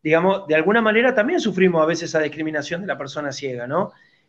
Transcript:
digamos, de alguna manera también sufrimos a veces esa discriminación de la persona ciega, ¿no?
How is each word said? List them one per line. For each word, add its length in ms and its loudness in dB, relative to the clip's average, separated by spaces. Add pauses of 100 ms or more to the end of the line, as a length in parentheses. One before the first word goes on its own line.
digamos, 440 2
de 80 0
alguna 280 4
manera 320 2
también 260 0
sufrimos 420 2
a 40 2
veces 240 -2
esa 100 0
discriminación 640 -6
de 40 -10
la 120 -6
persona 340 -8
ciega, 340 -8
¿no? 260 -4 (360)